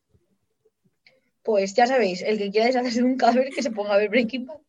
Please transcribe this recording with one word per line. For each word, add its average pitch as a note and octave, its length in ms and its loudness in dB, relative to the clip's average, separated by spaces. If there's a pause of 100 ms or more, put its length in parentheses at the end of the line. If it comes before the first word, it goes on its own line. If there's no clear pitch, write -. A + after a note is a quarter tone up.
(1400)
Pues G3 300 0
ya A#3+ 140 4
sabéis, G3+ 340 0
el G#3+ 160 -2
que G3+ 140 -4
quiera A3 160 2
deshacerse B3 320 0
de B3 60 2
un B3+ 120 0
cadáver, B3+ 360 2
que F4+ 100 -4
se C4+ 80 -2
ponga G#3 240 -2
a - 20 6
ver G#3 120 2
Breaking B3 360 -2
Bad. D4+ 240 -16